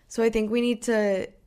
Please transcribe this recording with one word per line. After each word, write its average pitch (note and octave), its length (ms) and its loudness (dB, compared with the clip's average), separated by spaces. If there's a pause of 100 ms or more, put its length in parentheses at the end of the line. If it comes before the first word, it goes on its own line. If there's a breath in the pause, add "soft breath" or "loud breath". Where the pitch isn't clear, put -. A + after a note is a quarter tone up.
So - 160 -2
I A3+ 40 6
think A3 220 0
we A#3+ 100 2
need A#3+ 220 0
to, G#3 460 0 (180)